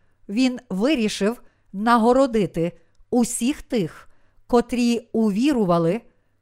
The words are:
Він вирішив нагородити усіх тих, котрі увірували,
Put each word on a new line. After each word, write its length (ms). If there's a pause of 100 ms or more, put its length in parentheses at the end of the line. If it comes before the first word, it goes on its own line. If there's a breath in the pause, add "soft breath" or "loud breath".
(300)
Він 300 (100)
вирішив 720 (320)
нагородити 1040 (300 soft breath)
усіх 520
тих, 480 (380)
котрі 640
увірували, 880 (400)